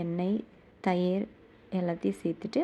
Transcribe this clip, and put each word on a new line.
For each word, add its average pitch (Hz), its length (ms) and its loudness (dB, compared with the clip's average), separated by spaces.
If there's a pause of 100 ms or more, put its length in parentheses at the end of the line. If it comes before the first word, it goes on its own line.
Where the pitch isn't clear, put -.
எண்ணெய், 175 360 0 (480)
தயிர் 180 400 2 (540)
எல்லாத்தையும் 180 420 -2
சேர்த்துட்டு 190 420 -2